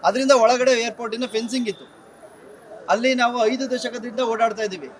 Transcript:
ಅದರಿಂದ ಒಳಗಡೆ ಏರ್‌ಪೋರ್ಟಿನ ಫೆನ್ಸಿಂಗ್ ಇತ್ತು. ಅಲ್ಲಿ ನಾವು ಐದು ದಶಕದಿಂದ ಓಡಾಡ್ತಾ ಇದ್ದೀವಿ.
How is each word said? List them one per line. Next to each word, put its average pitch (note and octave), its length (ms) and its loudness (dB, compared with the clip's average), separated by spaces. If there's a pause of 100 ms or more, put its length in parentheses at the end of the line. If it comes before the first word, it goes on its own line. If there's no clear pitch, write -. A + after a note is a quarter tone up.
ಅದರಿಂದ B3+ 280 2
ಒಳಗಡೆ B3 400 6
ಏರ್‌ಪೋರ್ಟಿನ A#3 540 -2
ಫೆನ್ಸಿಂಗ್ A3+ 440 -4
ಇತ್ತು. - 160 -12 (1040)
ಅಲ್ಲಿ A#3+ 260 2
ನಾವು A#3+ 360 2
ಐದು B3+ 200 -4
ದಶಕದಿಂದ A#3+ 480 -6
ಓಡಾಡ್ತಾ A3+ 440 0
ಇದ್ದೀವಿ. F3+ 260 -8 (100)